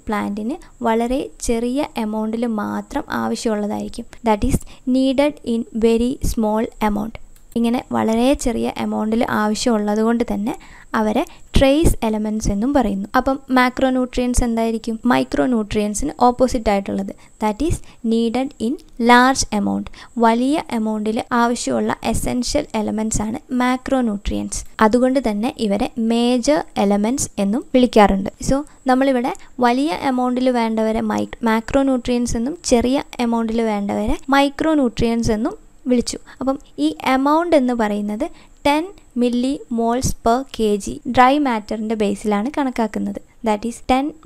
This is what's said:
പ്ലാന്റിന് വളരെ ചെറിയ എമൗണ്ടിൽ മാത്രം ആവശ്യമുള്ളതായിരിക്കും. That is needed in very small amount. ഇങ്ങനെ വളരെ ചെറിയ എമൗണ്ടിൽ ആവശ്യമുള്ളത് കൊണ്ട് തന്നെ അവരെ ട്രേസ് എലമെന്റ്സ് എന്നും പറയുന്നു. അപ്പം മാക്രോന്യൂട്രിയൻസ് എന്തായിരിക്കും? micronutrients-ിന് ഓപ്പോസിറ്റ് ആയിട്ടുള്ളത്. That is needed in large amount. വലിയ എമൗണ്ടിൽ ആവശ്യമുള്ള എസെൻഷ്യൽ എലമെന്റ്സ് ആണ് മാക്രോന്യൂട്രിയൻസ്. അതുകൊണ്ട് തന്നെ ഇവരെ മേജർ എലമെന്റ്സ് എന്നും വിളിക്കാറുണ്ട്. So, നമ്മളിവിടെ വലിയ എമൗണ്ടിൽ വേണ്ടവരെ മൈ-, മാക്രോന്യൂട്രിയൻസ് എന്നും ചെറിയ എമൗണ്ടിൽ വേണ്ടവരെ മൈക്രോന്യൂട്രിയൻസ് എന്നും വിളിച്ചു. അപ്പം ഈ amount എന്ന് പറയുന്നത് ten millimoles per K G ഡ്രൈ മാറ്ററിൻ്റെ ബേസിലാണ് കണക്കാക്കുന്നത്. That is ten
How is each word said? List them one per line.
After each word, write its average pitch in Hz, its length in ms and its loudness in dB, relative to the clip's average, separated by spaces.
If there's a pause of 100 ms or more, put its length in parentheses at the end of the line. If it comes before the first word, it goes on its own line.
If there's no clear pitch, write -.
പ്ലാന്റിന് 214 500 -4 (260)
വളരെ 233 480 -2 (100)
ചെറിയ 247 460 -2 (100)
എമൗണ്ടിൽ 220 500 -4
മാത്രം 208 640 -4
ആവശ്യമുള്ളതായിരിക്കും. 214 920 -4 (240)
That 214 220 2
is 269 80 2 (380)
needed 269 380 2 (200)
in 226 100 -2 (220)
very 233 260 2 (220)
small 214 300 0 (240)
amount. 214 240 -4 (440)
ഇങ്ങനെ 233 360 0
വളരെ 233 420 2
ചെറിയ 233 420 -2
എമൗണ്ടിൽ 214 540 -2
ആവശ്യമുള്ളത് 214 720 0
കൊണ്ട് 233 320 2
തന്നെ 208 220 -4 (400)
അവരെ 220 320 0 (320)
ട്രേസ് 277 440 4
എലമെന്റ്സ് 214 460 -2
എന്നും 208 260 0
പറയുന്നു. 208 420 0
അപ്പം 269 220 0 (120)
മാക്രോന്യൂട്രിയൻസ് 254 920 0
എന്തായിരിക്കും? 226 560 -2 (120)
micronutrients-ിന് 240 1080 0
ഓപ്പോസിറ്റ് 247 500 2
ആയിട്ടുള്ളത്. 196 420 -2 (320)
That 214 240 0
is - 80 0 (360)
needed 233 360 0 (180)
in 247 60 -2 (380)
large 247 320 6 (160)
amount. 202 260 0 (340)
വലിയ 240 520 2
എമൗണ്ടിൽ 220 520 -2 (100)
ആവശ്യമുള്ള 240 720 0
എസെൻഷ്യൽ 247 720 -2
എലമെന്റ്സ് 214 480 -2
ആണ് 220 300 -8
മാക്രോന്യൂട്രിയൻസ്. 247 1120 -2 (160)
അതുകൊണ്ട് 247 480 4
തന്നെ 208 300 -2
ഇവരെ 208 400 -2
മേജർ 240 640 0 (120)
എലമെന്റ്സ് 208 640 0
എന്നും 202 260 0 (100)
വിളിക്കാറുണ്ട്. 202 560 6 (200)
So, 277 140 0 (220)
നമ്മളിവിടെ 262 480 2 (260)
വലിയ 254 320 2 (100)
എമൗണ്ടിൽ 254 480 0
വേണ്ടവരെ 220 500 0
മൈ-, 208 420 -4
മാക്രോന്യൂട്രിയൻസ് 240 920 0
എന്നും 269 280 -4
ചെറിയ 247 380 2 (180)
എമൗണ്ടിൽ 233 420 0
വേണ്ടവരെ 208 540 -2 (120)
മൈക്രോന്യൂട്രിയൻസ് 269 1040 2
എന്നും 254 320 -4 (240)
വിളിച്ചു. 240 300 0 (200)
അപ്പം 269 180 -2 (280)
ഈ 311 40 2 (260)
amount 311 440 2
എന്ന് 247 240 0
പറയുന്നത് 208 440 -2 (400)
ten 302 160 2 (380)
millimoles 247 880 0 (160)
per 233 140 4 (160)
K 208 300 0
G 226 80 -8 (220)
ഡ്രൈ 254 200 6 (100)
മാറ്ററിൻ്റെ 220 560 -4
ബേസിലാണ് 208 560 -2
കണക്കാക്കുന്നത്. 220 640 -4 (260)
That 208 220 0
is 233 80 -10 (140)
ten 262 140 2 (200)